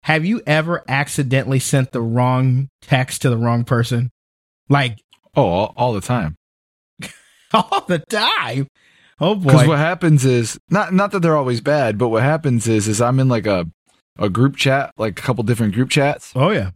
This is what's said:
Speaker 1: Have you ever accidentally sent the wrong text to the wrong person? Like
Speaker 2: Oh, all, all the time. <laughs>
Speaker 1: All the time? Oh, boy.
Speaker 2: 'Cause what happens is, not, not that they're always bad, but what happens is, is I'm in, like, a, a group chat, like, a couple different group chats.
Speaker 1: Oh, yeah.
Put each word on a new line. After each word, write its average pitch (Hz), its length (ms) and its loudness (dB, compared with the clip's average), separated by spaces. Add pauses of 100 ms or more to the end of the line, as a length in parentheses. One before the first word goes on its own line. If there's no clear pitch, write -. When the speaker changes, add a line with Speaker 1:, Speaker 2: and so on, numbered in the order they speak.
Speaker 1:
Have 156 240 0
you 220 200 -2
ever 156 400 -2
accidentally 135 720 -2
sent 131 320 0
the 117 100 -4
wrong 127 680 0 (140)
text - 400 -2
to 131 80 2
the 117 80 0
wrong 117 260 0
person? 120 460 -2 (580)
Like 131 300 0 (360)
Speaker 2:
Oh, 143 140 2
all, 92 280 0
all 120 180 0
the 98 80 -2
time. 95 340 -4 (640)
<laughs> - 540 -12
Speaker 1:
All 392 340 0
the 175 120 0
time? 185 680 -4 (540)
Oh, 185 160 2
boy. 170 160 0
Speaker 2:
'Cause 143 160 8
what 151 100 2
happens 156 460 2
is, 120 340 0 (120)
not, 180 220 0
not 196 200 2
that 196 80 -2
they're 160 160 2
always 127 240 -2
bad, 131 380 0
but 123 100 0
what 113 160 2
happens 139 440 0
is, 107 200 0
is 107 120 -2
I'm 123 200 2
in, 131 80 2
like, 117 180 0
a, 90 200 0 (520)
a 104 100 0
group 127 280 0
chat, 139 400 -2
like, 107 220 -6
a - 40 -14
couple 123 220 -2
different 110 300 0
group 127 160 0
chats. 143 440 -2
Speaker 1:
Oh, 143 160 0
yeah. 107 260 -2